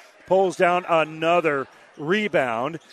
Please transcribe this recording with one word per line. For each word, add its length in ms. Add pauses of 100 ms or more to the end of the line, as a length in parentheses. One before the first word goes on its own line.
(280)
pulls 300
down 300
another 800 (320)
rebound. 840 (140)